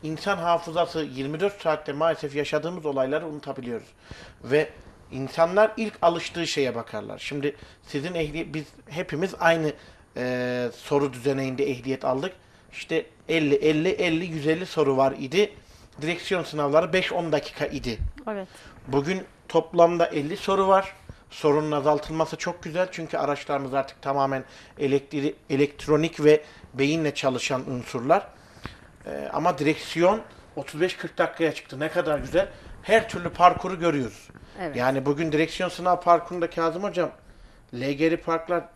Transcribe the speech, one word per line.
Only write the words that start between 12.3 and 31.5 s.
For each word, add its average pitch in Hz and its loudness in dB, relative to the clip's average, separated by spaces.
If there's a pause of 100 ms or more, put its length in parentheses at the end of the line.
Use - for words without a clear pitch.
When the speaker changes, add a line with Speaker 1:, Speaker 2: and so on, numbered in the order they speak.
Speaker 1:
İşte - -4 (240)
elli, 151 4
elli, 156 4
elli, 165 0
yüz 156 -4
elli 160 0
soru 139 2
var 135 4
idi. 175 0 (480)
Direksiyon 170 -2
sınavları 151 2
beş 185 0
on 170 0
dakika 147 -2
idi. 120 -4 (300)
Speaker 2:
Evet. 202 -6 (400)
Speaker 1:
Bugün 143 0 (240)
toplamda 170 4
elli 156 -4
soru 190 2
var. 190 4 (340)
Sorunun 151 2
azaltılması 151 0
çok - -8
güzel 180 -2
çünkü 160 -8
araçlarımız 139 -2
artık - -2
tamamen 139 0 (360)
elektri-, 139 0 (140)
elektronik 147 0
ve 151 8 (300)
beyinle 147 2
çalışan 131 -2
unsurlar. 131 0 (800)
Ee, 139 -8
ama 160 0
direksiyon 165 2 (340)
otuz 151 -6
beş 180 0
kırk - -10
dakikaya 160 0